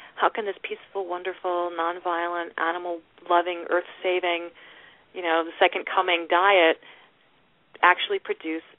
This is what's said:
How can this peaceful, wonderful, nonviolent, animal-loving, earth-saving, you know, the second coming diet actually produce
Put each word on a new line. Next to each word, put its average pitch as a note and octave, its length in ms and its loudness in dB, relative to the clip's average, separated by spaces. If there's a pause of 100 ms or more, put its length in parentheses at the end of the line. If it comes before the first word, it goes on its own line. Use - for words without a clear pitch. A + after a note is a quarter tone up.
(160)
How - 140 2
can G#3+ 160 -6
this G3 180 -6
peaceful, G3 420 -10
wonderful, F3+ 640 -4
nonviolent, E3+ 880 -4
animal-loving, F3 1120 -2
earth-saving, F3 800 -2 (640)
you F#3 80 -12
know, E3 240 0
the E3 140 -12
second F#3 260 2
coming F3+ 440 0
diet F3+ 520 4 (1000)
actually F3+ 340 4
produce D#3+ 480 -8 (140)